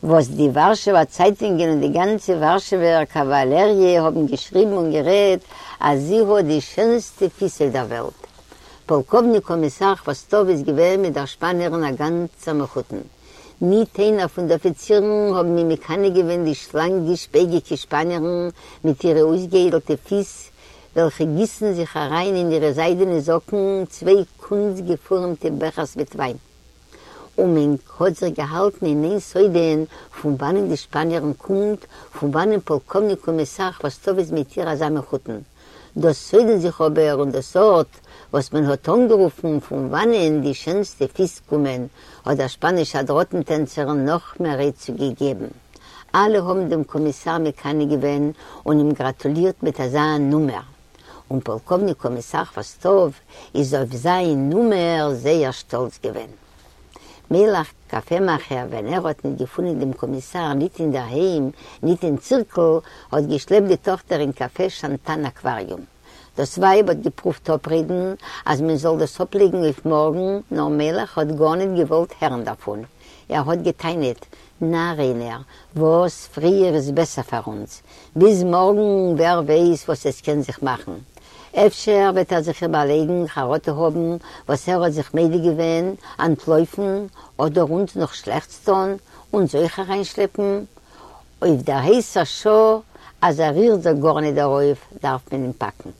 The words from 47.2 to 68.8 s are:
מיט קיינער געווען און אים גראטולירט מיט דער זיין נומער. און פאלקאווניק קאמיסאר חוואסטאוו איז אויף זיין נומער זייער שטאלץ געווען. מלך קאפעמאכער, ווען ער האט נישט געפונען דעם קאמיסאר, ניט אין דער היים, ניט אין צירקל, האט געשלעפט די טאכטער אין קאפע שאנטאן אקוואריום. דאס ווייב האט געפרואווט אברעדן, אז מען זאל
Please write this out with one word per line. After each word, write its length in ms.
מיט 220
קיינער 280
געווען 420
און 120
אים 140
גראטולירט 720
מיט 180
דער 80
זיין 420
נומער. 300
און 100
פאלקאווניק 600
קאמיסאר 420
חוואסטאוו 640
איז 200
אויף 180
זיין 580
נומער 640
זייער 360
שטאלץ 540
געווען. 260
מלך 400
קאפעמאכער, 840
ווען 160
ער 220
האט 160
נישט 140
געפונען 400
דעם 140
קאמיסאר, 600
ניט 280
אין 120
דער 140
היים, 440
ניט 220
אין 120
צירקל, 600
האט 120
געשלעפט 420
די 100
טאכטער 440
אין 120
קאפע 360
שאנטאן 580
אקוואריום. 540
דאס 220
ווייב 300
האט 80
געפרואווט 540
אברעדן, 640
אז 140
מען 160
זאל 220